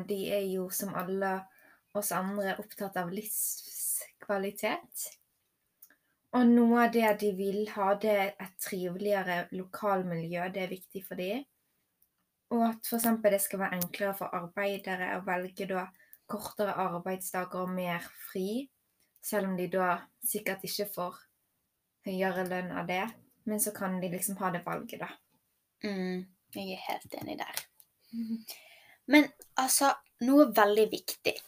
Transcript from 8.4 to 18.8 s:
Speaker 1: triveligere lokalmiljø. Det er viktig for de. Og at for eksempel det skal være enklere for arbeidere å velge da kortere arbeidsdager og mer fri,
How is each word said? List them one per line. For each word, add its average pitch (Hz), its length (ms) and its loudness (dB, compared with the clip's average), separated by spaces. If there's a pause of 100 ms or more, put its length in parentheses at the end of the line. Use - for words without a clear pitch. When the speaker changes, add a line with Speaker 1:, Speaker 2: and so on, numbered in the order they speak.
Speaker 1:
triveligere 180 960 -2
lokalmiljø. 180 960 -2
Det 190 100 -4
er 180 60 -2
viktig 185 380 -12
for 180 100 -10
de. 196 280 -4 (1040)
Og 233 160 4
at 226 200 -2
for 233 120 -2
eksempel 220 340 4
det 202 80 4
skal 196 220 -4
være 180 160 -2
enklere 190 400 -4
for 180 180 -6
arbeidere 190 800 -4
å 185 80 -6
velge 185 460 -4
da 185 160 -2 (420)
kortere 208 480 -4
arbeidsdager 185 880 -4
og 185 80 -4
mer 175 320 -2 (240)
fri, 214 400 -4 (560)